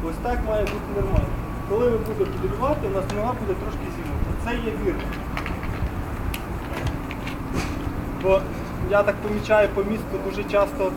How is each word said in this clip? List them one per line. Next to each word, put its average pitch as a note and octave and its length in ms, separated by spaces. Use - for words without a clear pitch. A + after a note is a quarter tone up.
Ось - 140
так A#3+ 160
має G#3+ 140
бути G3 320
нормально. F#3+ 320
Коли A#3 200
ви A3+ 80
будете - 280
педалювати, C4 640
у G3 80
нас - 80
нога G#3+ 180
буде A3+ 280
трошки - 180
зігнута. - 360
Це A#3 80
є G3+ 40
вірно. D#3 180
Бо F#3+ 160
я G3+ 120
так G3+ 120
помічаю G#3 540
по G3 140
місту, G#3 420
дуже G3 180
часто G3 540